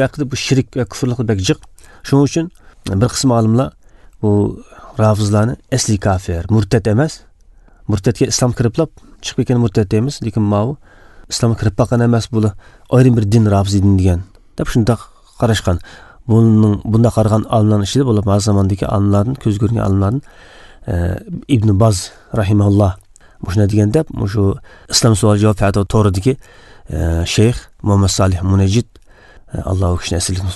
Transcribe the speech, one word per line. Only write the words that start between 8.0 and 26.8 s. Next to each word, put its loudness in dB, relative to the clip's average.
islom 0
kiriblab -2
chiqib -12
ketgan 0
murtad 0
deymiz, -2
lekin -4
mau -2
islomga -2
kirib -2
boqqan 0
emas, 2
bular 0
ayrim 4
bir 0
din, 4
rafiz 2
din 4
degan 2
deb -6
shundoq 0
qarashgan. 0
Buning, 4
bunda 2
qaragan 2
olimlarning 2
ichida 0
bo'lib, 0
hozir 0
zamondagi 0
olimlardan, 0
ko'z -2
ko'rgan -2
olimlardan, 0
e, -6
Ibn 2
Baz 4
rahimahulloh 2
Mushuna -2
deganda, 0
mushu -4
Islom 2
savol 2
javob 2
fatvo 0
to'g'ridagi, 0